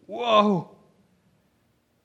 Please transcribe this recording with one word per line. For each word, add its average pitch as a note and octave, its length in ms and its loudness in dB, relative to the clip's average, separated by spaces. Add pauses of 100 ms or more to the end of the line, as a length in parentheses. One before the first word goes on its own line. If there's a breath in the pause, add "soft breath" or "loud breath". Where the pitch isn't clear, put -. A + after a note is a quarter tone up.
"Whoa!" G#3 720 0 (1300)